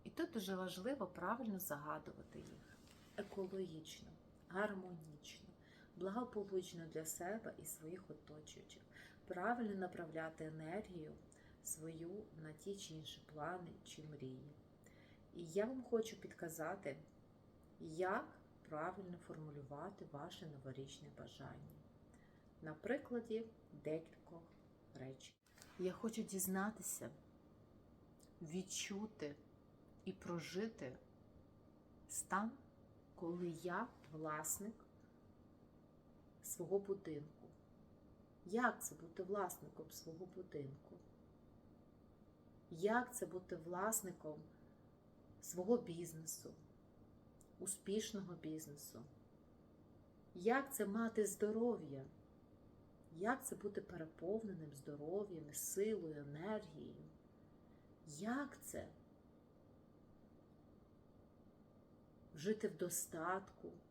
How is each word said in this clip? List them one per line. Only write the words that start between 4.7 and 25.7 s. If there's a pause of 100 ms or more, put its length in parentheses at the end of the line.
благополучно
для
себе
і
своїх
оточуючих, (460)
правильно
направляти
енергію (520)
свою (200)
на
ті
чи
інші (120)
плани (120)
чи
мрії. (840)
І
я
вам
хочу
підказати, (840)
як (420)
правильно (100)
формулювати
ваше
новорічне (100)
бажання. (840)
На
прикладі (380)
декількох (580)
речень. (420)